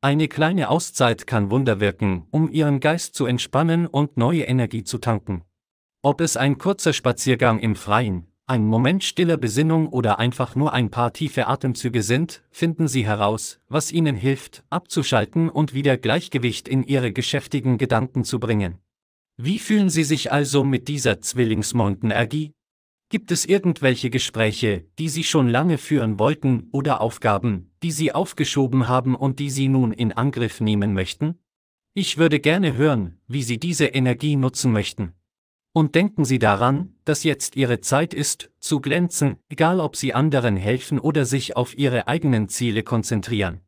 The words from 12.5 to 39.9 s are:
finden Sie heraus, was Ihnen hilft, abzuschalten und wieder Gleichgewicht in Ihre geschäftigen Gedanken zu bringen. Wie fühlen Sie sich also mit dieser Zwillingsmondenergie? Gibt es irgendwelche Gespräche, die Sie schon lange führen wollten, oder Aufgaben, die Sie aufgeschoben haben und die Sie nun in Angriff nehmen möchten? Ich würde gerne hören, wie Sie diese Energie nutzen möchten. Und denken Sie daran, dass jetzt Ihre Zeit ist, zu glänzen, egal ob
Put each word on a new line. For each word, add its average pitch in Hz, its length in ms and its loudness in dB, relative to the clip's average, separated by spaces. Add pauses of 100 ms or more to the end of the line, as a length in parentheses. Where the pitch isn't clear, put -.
finden 160 380 -2
Sie 123 160 0
heraus, 104 640 -2
was 147 240 -2
Ihnen 156 240 2
hilft, 131 520 -4
abzuschalten 165 800 0
und 151 260 -2
wieder 135 220 2
Gleichgewicht 123 720 -2
in 131 160 0
Ihre 127 300 0
geschäftigen 131 640 -2
Gedanken 123 480 0
zu 120 160 -4
bringen. 101 380 -2 (580)
Wie 156 200 -2
fühlen 208 320 2
Sie 160 140 0
sich 143 300 -2
also 139 320 2
mit 131 240 0
dieser 127 320 0
Zwillingsmondenergie? 113 1300 -2 (560)
Gibt - 240 -4
es 175 140 0
irgendwelche 156 640 2
Gespräche, 110 760 0 (140)
die 160 80 -4
Sie 156 160 -4
schon 143 240 2
lange 143 300 2
führen 110 420 0
wollten, 127 540 0
oder 139 260 0
Aufgaben, 107 720 -2 (120)
die 170 80 -2
Sie 151 200 0
aufgeschoben 135 800 0
haben 127 260 2
und 135 240 -2
die 143 100 -4
Sie 135 200 0
nun 127 240 2
in 113 180 0
Angriff 120 480 -2
nehmen 107 340 0
möchten? 120 460 -4 (540)
Ich 190 240 -4
würde 151 240 4
gerne 160 340 2
hören, 117 420 0 (120)
wie 131 140 -4
Sie 117 160 -4
diese 156 260 0
Energie 135 500 0
nutzen 131 380 0
möchten. 101 400 -4 (600)
Und 156 220 2
denken 175 300 2
Sie 127 120 0
daran, 117 580 2 (100)
dass 151 180 -2
jetzt - 320 -2
Ihre 123 240 0
Zeit 151 340 -2
ist, - 460 -6
zu - 220 -2
glänzen, 156 560 0 (100)
egal 165 320 2
ob 151 160 -4